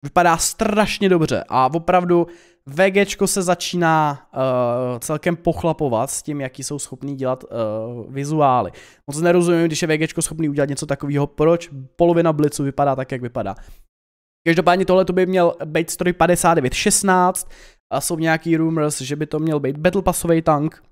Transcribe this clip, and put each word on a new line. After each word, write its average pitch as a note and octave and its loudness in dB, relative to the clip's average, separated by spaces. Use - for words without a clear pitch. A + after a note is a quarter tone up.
Vypadá E3+ 2
strašně G#3 -2
dobře D#3 2
a C3 2
opravdu F3 2
V E3+ 0
G G3 2
čko - -4
se G3 -2
začíná, D#3+ 0
eh, B2 -2
celkem E3 -4
pochlapovat D3+ -2
s - -10
tím, D3 -8
jaký C3 -10
jsou D3 -8
schopný C#3 -10
dělat, B2+ -4
eh, - -16
vizuály. C3+ 0
Moc D3 -8
nerozumím, F3 4
když D#3+ -2
je E3+ -2
V D#3 2
G D#3 0
čko - -4
schopný D#3+ -4
udělat C#3+ 0
něco C#3+ -6
takového, C#3+ -2
proč E3 0
polovina E3+ 4
blicu D3 0
vypadá C#3 0
tak, B2+ -6
jak B2+ -8
vypadá. A2 -6
Každopádně F3 4
tohle F#3 4
to F3+ -4
by F#3 2
měl F3+ 2
být D#3+ -4
stroj F3+ -2
padesát E3+ 4
devět C3+ 0
šestnáct F#3 2
a C3 -2
jsou E3+ -6
nějaký D#3+ 0
rumors, D#3+ 0
že C#3 -6
by D3+ -4
to D3+ -4
měl D3+ 0
být C#3 -2
Battle F3+ 0
Passový E3+ 0
tank. D3+ 0